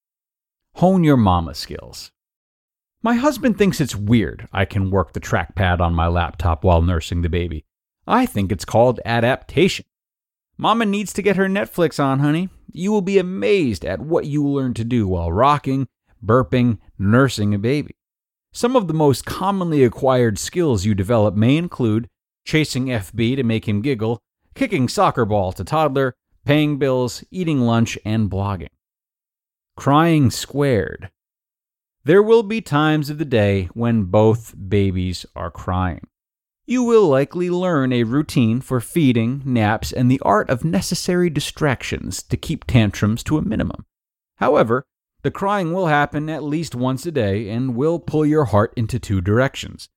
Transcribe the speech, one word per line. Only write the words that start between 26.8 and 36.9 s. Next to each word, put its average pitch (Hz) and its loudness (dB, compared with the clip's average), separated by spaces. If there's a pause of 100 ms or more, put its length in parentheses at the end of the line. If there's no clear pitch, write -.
eating 160 -2
lunch, 117 2
and 107 -2
blogging. 98 -6 (1080)
Crying 151 4
squared. 117 -4 (960)
There 185 6
will 226 4
be 214 -4
times 151 0
of 151 -10
the 156 -4
day 101 2
when 117 0
both 110 2 (140)
babies 92 -2 (100)
are 87 -10
crying. 90 -4 (580)
You 247 0
will 220 6